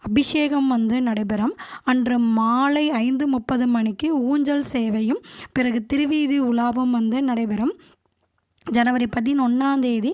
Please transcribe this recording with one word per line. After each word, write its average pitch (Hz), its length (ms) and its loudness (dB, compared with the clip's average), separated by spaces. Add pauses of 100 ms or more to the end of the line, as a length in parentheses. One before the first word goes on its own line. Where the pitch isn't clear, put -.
அபிஷேகம் 277 680 2
வந்து 240 340 2
நடைபெறும். 214 540 0 (280)
அன்று 247 340 0 (160)
மாலை 269 640 2
ஐந்து 254 300 0
முப்பது 247 400 0
மணிக்கு 226 420 0 (140)
ஊஞ்சல் 285 400 0
சேவையும் 226 600 -2 (300)
பிறகு 240 320 0
திருவீதி 285 540 0
உலாவும் 240 520 0
வந்து 233 300 0
நடைபெறும். 233 540 -2 (920)
ஜனவரி 240 420 0
பதினொன்னாம் 269 720 0
தேதி 240 340 0